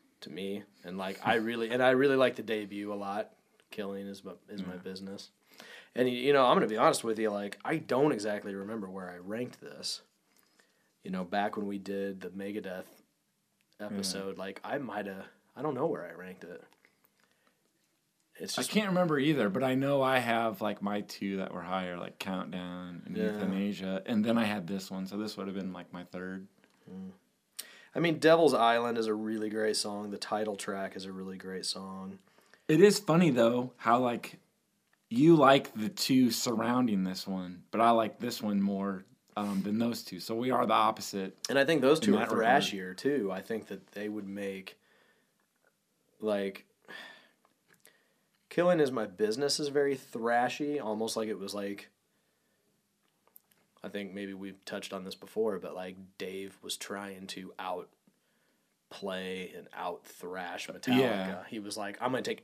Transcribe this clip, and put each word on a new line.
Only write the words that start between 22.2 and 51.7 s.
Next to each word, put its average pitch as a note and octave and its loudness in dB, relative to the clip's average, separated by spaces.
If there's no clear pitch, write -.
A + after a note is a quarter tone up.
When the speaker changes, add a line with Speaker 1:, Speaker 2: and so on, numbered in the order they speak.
Speaker 2:
and F2+ -8
Speaker 1:
Yeah. G#2+ 0
Speaker 2:
Euthanasia, F#2+ -2
and A2 0
then A#2 2
I A2+ 2
had G#2 -2
this F#2+ -6
one, F#2+ -6
so G2 -10
this G#2+ -6
would G2 -8
have F#2+ -6
been, F#2+ -6
like, F2 -14
my F2+ -10
third. F#2 -10
Speaker 1:
Mm. F#3+ -12
I D3 -2
mean, E3 2
Devil's D#3+ 8
Island A#2 4
is A2+ 0
a A2 0
really A2 -4
great G#2+ 0
song. G#2 -4
The G2+ -8
title G#2+ -2
track G2 -6
is F#2+ -10
a F#2+ -10
really F#2+ -10
great F#2 -8
song. F#2+ -8
Speaker 2:
It D#3 6
is G3+ 10
funny, D#3+ 6
though, B2 4
how, A#2 4
like, A#2+ -2
you D3+ 8
like C#3 8
the G#2+ -4
two B2+ 4
surrounding A2+ 2
this F#2 -4
one, F2+ -8
but G#2 0
I A#2 8
like A2+ 4
this - -6
one G2+ 2
more, G2 -2
um, G2+ -2
than G#2 -2
those A#2 -2
two. F#2 -12
So A2 -6
we B2 0
are A#2+ 4
the G#2+ 2
opposite G#2+ 0
Speaker 1:
And B2 0
I C#3 6
think D3+ 2
those D3 6
Speaker 2:
in - -2
Speaker 1:
two G#2 8
are A2+ 2
Speaker 2:
that A2 -2
regard. A#2 6
Speaker 1:
thrashier, F#2 -4
too. C3 0
I F#2+ -6
think A2 -8
that - -14
they G#2 -8
would G#2 -8
make, G2 -8
like, G2+ -2
Killing F3 4
Is C3 4
My A2+ -2
Business A2 0
is D3 -2
very C#3 2
thrashy, B2 0
almost A2 -2
like A2 -2
it G2+ -4
was, G2 -8
like, G2+ -8